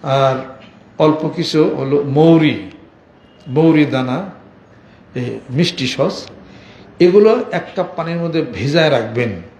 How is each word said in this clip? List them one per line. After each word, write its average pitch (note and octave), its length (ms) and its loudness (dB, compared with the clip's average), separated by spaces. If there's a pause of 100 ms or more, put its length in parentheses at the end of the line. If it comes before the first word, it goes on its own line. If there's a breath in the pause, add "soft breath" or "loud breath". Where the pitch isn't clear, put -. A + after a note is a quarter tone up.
আর C3+ 320 2 (640)
অল্প D#3 380 0
কিছু D#3 280 0
হলো C#3+ 380 -2
মৌরি, D3 680 2 (800)
মৌরি D3+ 360 4
দানা, C3 380 -4 (920 soft breath)
এই A#2+ 260 -8 (100)
মিষ্টি C3+ 360 -2
সস, D3+ 400 -4 (760 loud breath)
এগুলো G#3 500 4
এক - 260 -6
কাপ F3+ 100 -4 (100)
পানির E3 200 -6
মধ্যে E3 260 -2
ভিজায় C#3 480 0
রাখবেন। A2+ 520 -2 (180)